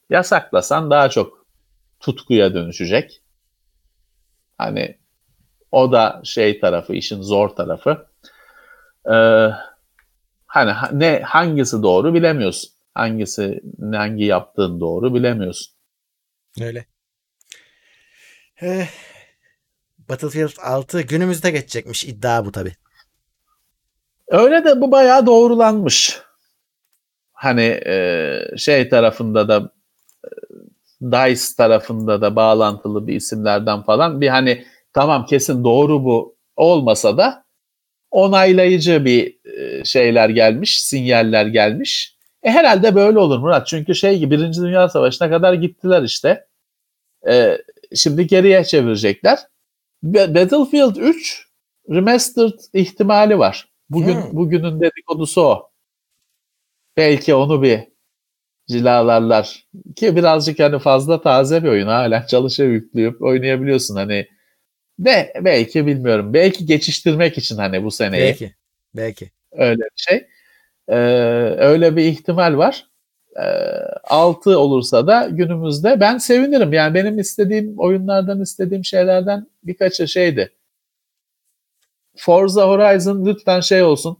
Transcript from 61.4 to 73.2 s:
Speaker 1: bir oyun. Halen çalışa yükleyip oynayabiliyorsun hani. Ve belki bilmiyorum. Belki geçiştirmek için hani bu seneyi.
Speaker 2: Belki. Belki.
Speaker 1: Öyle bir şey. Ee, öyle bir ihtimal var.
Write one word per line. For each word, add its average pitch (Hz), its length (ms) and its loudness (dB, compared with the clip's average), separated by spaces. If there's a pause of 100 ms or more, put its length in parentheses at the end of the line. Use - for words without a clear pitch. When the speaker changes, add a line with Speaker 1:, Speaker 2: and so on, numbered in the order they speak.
Speaker 1:
bir 156 60 0
oyun. 101 180 0
Halen 117 380 0
çalışa 127 380 -2
yükleyip 117 580 -2
oynayabiliyorsun 131 760 -2
hani. 101 320 -4 (720)
Ve 202 420 0
belki 151 460 0
bilmiyorum. 117 460 -2
Belki 185 320 2
geçiştirmek 156 720 -2
için 113 200 -8
hani 95 260 -4
bu 107 80 -6
seneyi. 95 320 -4
Speaker 2:
Belki. 131 320 -4 (400)
Belki. 110 360 -12 (200)
Speaker 1:
Öyle 117 320 0
bir 110 60 -10 (140)
şey. 202 240 -2 (600)
Ee, 117 80 -2 (640)
öyle 160 360 4
bir 165 100 2
ihtimal 165 520 -2
var. 220 300 -2 (520)